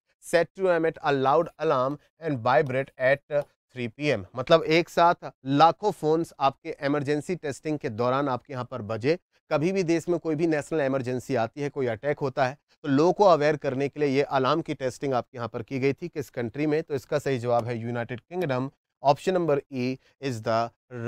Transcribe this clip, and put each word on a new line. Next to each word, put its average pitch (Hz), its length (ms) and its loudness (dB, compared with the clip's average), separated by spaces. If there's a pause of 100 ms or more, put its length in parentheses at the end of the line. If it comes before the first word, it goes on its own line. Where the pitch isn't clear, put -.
(200)
set - 360 0
to 185 240 2
emit 160 240 -2
a 147 100 2
loud 143 460 2
alarm 147 400 0 (200)
and 143 320 -4
vibrate 135 460 0
at 139 440 0 (340)
three 123 120 -6
P 143 280 -2
M। 98 80 -4 (120)
मतलब 160 280 4
एक - 260 2
साथ 170 420 2 (140)
लाखों 160 460 4
फोन्स 160 480 -2
आपके 139 360 -2 (100)
इमरजेंसी 147 500 -2
टेस्टिंग 151 440 -6
के 143 100 -6
दौरान 127 400 0
आपके 127 240 -6
यहाँ 123 180 -6
पर 123 100 -8
बजे। 113 380 -2 (320)
कभी 156 200 2
भी 190 120 0
देश 165 260 0
में 170 100 0
कोई 160 160 -4
भी 170 120 0
नेशनल 156 340 0
इमरजेंसी 131 540 -2
आती 113 260 -2
है, 143 80 -4
कोई 135 180 -4
अटैक 135 320 -2
होता 135 280 -2
है, 139 100 -8 (260)
तो 151 60 -4
लोगों 151 240 4
को 208 120 2
अवेयर 151 320 6
करने 139 320 -2
के 147 100 -12
लिए 147 100 2
ये 135 140 4
अलार्म 139 380 2
की 156 120 -8
टेस्टिंग 135 400 -4
आपके 120 240 -4
यहाँ 120 160 -6
पर 117 100 -8
की 135 160 -8
गई 139 140 2
थी। 175 140 -10
किस 151 220 -10
कंट्री 135 380 -4
में? 151 160 0
तो 147 120 -6
इसका 143 240 -4
सही 135 200 -2
जवाब 117 280 0
है 120 100 -4
यूनाइटेड 117 440 -6
किंगडम। 139 480 -4 (340)
Option 143 340 2
number 156 200 2 (140)
E 131 260 -4 (320)
is 117 180 -6
the 117 240 0 (360)